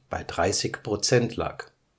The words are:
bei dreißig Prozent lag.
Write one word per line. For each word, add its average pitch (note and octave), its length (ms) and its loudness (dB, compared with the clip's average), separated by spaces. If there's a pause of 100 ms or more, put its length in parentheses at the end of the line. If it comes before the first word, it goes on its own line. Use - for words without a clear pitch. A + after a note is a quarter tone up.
(100)
bei F2 140 -6
dreißig - 580 0
Prozent A#2 540 2
lag. - 300 -6 (320)